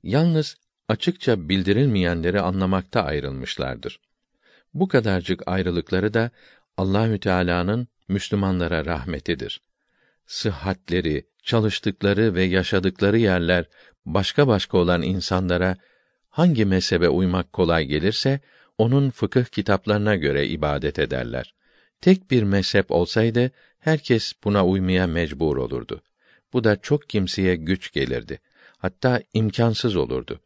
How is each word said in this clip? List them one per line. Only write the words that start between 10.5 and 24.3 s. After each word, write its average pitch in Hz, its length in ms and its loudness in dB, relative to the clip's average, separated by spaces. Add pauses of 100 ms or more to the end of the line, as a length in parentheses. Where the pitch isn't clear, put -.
çalıştıkları 104 920 0
ve 92 80 2
yaşadıkları 95 760 0
yerler 90 480 2 (400)
başka 98 420 0
başka 98 300 0
olan 87 240 2
insanlara 92 760 0 (520)
hangi 151 360 2
mezhebe 90 440 2
uymak 90 440 0
kolay 82 320 2
gelirse 98 540 0 (380)
onun 135 320 2
fıkıh 123 360 -2
kitaplarına 104 680 0
göre 71 320 0
ibadet 73 520 -2
ederler. 64 540 -4 (480)
Tek 185 300 2
bir 120 120 4
mezhep 98 480 0
olsaydı 113 600 2 (280)
herkes 151 540 0 (100)